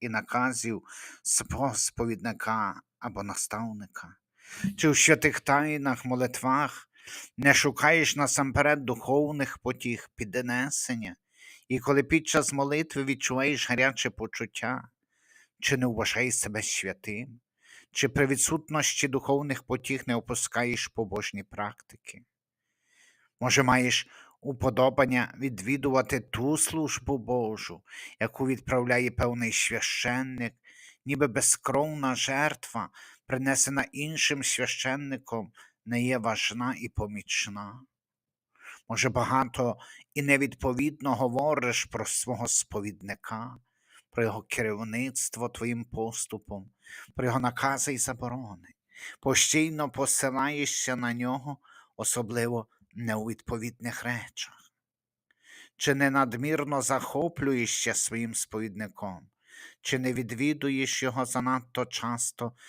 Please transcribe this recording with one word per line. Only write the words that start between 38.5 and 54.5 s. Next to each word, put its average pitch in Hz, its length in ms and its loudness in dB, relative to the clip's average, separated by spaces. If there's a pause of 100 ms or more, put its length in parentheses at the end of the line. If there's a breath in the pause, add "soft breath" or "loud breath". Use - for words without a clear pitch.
Може, 120 200 0
багато 123 680 2 (380 loud breath)
і 147 80 -2
невідповідно 139 920 2
говориш 123 680 2
про 107 220 -6
свого 120 420 -2
сповідника, 107 1080 -4 (540 soft breath)
про 120 120 0
його 110 200 0
керівництво 113 1040 -4
твоїм 120 360 -4
поступом, 110 840 -8 (440 loud breath)
про 127 120 -2
його 123 140 2
накази 135 520 0
і 131 60 -4
заборони, 120 680 -6 (520 loud breath)
постійно 151 680 2
посилаєшся 135 1080 0
на 120 180 -2
нього, 127 440 -4 (380 loud breath)
особливо 117 720 -2 (280 soft breath)
не 113 200 -2
у 110 100 -2
відповідних 117 800 -6
речах? - 680 -8 (1040 loud breath)